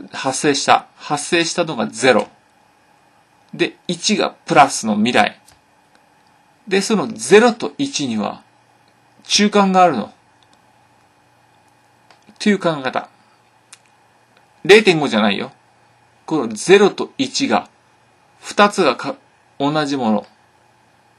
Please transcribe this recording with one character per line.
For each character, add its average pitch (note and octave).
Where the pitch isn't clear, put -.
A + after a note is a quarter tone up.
発 -
生 D3
し C#3
た。 A#2
発 -
生 E3+
し D#3+
た F3
の D#3+
が A2
ゼ A#2
ロ。 G#2
で、 D#3+
一 F#3
が -
プ -
ラ -
ス -
の G#2+
未 G#2+
来。 A2
で、 G3
そ G#3
の D3+
ゼ F3+
ロ A#3+
と -
一 C#3
に A2+
は、 G2+
中 G#3
間 G3
が F#3
あ F3+
る D3
の。 G#2
っ -
て G#3+
い -
う F#3+
考 E3
え C3+
方。 B2
零 G3+
点 F3+
五 C#3
じ A2+
ゃ G#2
な G#2
い G2
よ。 A#2+
こ D3
の -
ゼ E3
ロ G3+
と -
一 C3+
が、 A2
二 -
つ G3+
が B2+
か-、 -
同 D3+
じ C#3+
も B2
の。 G#2